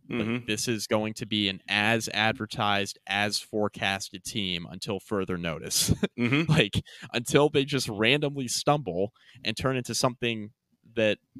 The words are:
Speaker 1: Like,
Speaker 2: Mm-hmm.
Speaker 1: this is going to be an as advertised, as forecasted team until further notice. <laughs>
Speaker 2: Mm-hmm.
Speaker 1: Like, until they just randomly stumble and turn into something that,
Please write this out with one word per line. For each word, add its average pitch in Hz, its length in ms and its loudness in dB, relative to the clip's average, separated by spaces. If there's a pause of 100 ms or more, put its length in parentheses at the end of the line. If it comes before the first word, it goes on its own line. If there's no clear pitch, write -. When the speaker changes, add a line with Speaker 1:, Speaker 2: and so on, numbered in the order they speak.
Speaker 1:
Like, 120 120 -2
Speaker 2:
Mm-hmm. 117 260 -2
Speaker 1:
this 110 220 -2
is 110 180 -2
going 107 280 0
to 113 120 -10
be 104 220 2
an 92 180 -4
as 107 460 2
advertised, 107 960 0
as 101 340 0
forecasted 98 840 -4
team 90 460 -4
until 95 300 -6
further 92 380 -2
notice. 85 600 0
<laughs> - 200 -4
Speaker 2:
Mm-hmm. 143 340 2
Speaker 1:
Like, 127 300 2 (320)
until 143 340 4
they 147 160 2
just 135 240 -2
randomly 135 600 2
stumble 107 640 0 (320)
and 110 120 -4
turn 131 220 0
into 120 160 -6
something 117 560 0 (440)
that, 110 240 4 (220)